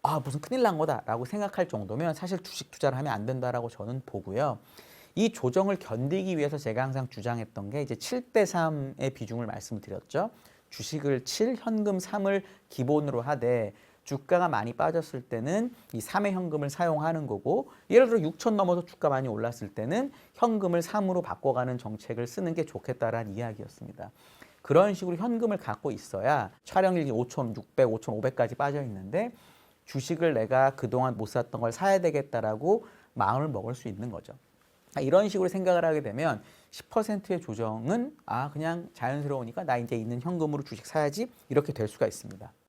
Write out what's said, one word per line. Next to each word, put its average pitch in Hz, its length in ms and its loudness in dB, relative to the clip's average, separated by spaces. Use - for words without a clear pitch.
'아, 151 200 0
무슨 139 200 -6
큰일 254 220 -2
난 190 160 2
거다.'라고 127 460 -2
생각할 196 420 -2
정도면 120 480 -4
사실 180 240 -6
주식 - 320 -12
투자를 135 280 0
하면 139 140 -2
안 107 140 -4
된다라고 123 420 -2
저는 117 380 -8
보고요. 107 540 -4
이 220 160 4
조정을 185 480 2
견디기 165 580 -2
위해서 147 180 0
제가 123 280 -2
항상 131 240 -4
주장했던 113 640 -6
게 143 120 -4
이제 131 140 -4
칠 - 360 -6
대 208 140 6
삼의 143 680 -2
비중을 113 320 -6
말씀드렸죠. 104 840 -6
주식을 143 540 -2
칠, 233 320 0
현금 214 420 0
삼을 196 460 0
기본으로 139 540 0
하되 120 500 0
주가가 175 440 2
많이 117 240 -2
빠졌을 156 480 0
때는 165 540 -2
이 113 80 -4
삼의 202 320 0
현금을 156 380 -2
사용하는 160 560 0
거고, 139 460 -2
예를 247 180 10
들어 226 120 4
육천 165 360 0
넘어서 180 280 4
주가 - 240 0
많이 135 180 2
올랐을 113 480 -4
때는 196 380 -2
현금을 196 460 2
삼으로 185 420 0
바꿔가는 127 540 0
정책을 117 520 -6
쓰는 170 260 -4
게 156 100 0
좋겠다라는 113 720 -4
이야기였습니다. - 760 -10
그런 190 320 6
식으로 180 220 -4
현금을 226 400 0
갖고 127 340 -4
있어야 110 640 -2
촬영일기 185 480 2
오천육백, 120 840 0
오천오백까지 113 640 0
빠져 143 300 -2
있는데 110 480 -4
주식을 160 480 0
내가 131 420 4
그동안 127 400 0
못 107 80 -4
샀던 117 380 -4
걸 113 100 0
사야 196 260 4
되겠다라고 143 880 0
마음을 120 340 2
먹을 113 260 -4
수 123 140 -10
있는 107 220 -8
거죠. - 240 -12
아, 143 60 -2
이런 180 300 6
식으로 185 180 2
생각을 180 340 2
하게 156 200 4
되면 120 400 -2
십 - 200 -18
퍼센트의 208 500 -2
조정은 117 760 -2
'아, 131 240 -2
그냥 165 420 -4
자연스러우니까 135 720 -4
나 127 140 2
이제 120 180 -2
있는 117 240 -2
현금으로 156 420 0
주식 120 220 -10
사야지.' 156 480 -2
이렇게 147 240 2
될 107 160 -2
수가 - 180 0
있습니다. 98 460 -10